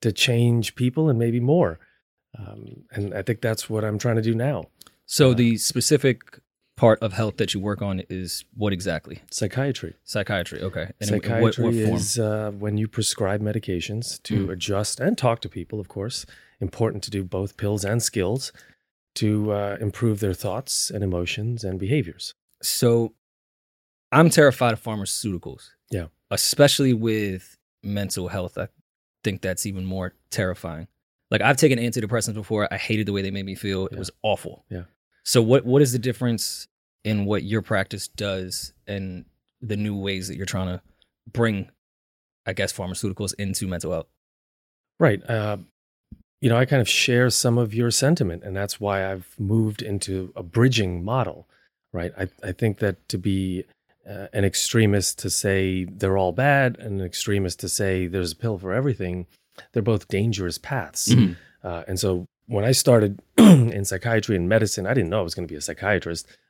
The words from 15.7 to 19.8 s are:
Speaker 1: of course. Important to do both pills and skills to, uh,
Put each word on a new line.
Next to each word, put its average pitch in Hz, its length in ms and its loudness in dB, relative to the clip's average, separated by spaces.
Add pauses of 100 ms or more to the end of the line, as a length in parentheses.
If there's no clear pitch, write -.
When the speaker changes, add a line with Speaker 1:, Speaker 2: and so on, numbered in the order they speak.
Speaker 1:
of 92 80 -12
course. - 380 -8 (340)
Important 104 440 -2
to - 60 -12
do 101 140 -4
both 92 320 -6
pills 101 280 -2
and 113 180 0
skills 107 500 -2 (640)
to, 104 360 0
uh, 101 280 -4